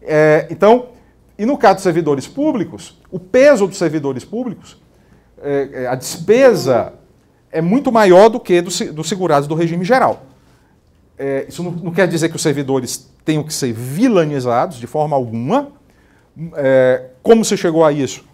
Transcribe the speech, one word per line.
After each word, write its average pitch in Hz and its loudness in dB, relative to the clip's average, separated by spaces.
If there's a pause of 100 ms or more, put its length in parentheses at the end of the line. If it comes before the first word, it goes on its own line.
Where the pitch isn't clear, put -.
É, 156 2
então, 220 2 (500)
e 208 -6
no 277 -2
caso 196 4
dos 190 -14
servidores 147 -2
públicos, - -6 (100)
o 190 -10
peso 254 4
dos - -8
servidores 139 -4
públicos, - -12 (640)
é, 139 -2
é, 127 -8
a 123 -2
despesa 156 2 (580)
é 160 -4
muito 247 0
maior 208 8
do 226 -2
que 175 0
do 180 -8
se-, 180 -8
dos 156 -10
segurados 160 -2
do 156 -4
regime 170 -4
geral. 190 0 (960)
É, 139 -6
isso - -12
não, 175 -8
não 170 -10
quer 180 2
dizer 160 -2
que 165 -6
os - -8
servidores 135 -4 (140)
tenham 156 -2
que 151 -10
ser 123 -4
vilanizados 143 -2
de 117 -14
forma 151 -4
alguma. 131 -4 (840)
É, 131 2 (160)
como 226 4
se - -2
chegou 165 2
a 156 4
isso? 139 -4